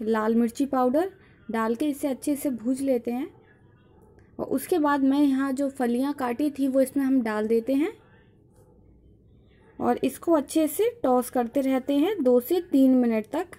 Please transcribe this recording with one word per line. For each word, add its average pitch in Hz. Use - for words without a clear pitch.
लाल 220
मिर्ची 233
पाउडर 269
डाल 226
के 302
इसे 285
अच्छे 269
से 277
भूज 240
लेते 247
हैं। 262
और -
उसके 302
बाद 294
मैं 269
यहाँ 269
जो 269
फलियाँ 262
काटी 254
थी 277
वो 262
इसमें 269
हम 262
डाल 214
देते 226
हैं 330
और 240
इसको 269
अच्छे 311
से 403
टॉस 247
करते 247
रहते 269
हैं 320
दो 247
से 349
तीन 269
मिनट 233
तक। 330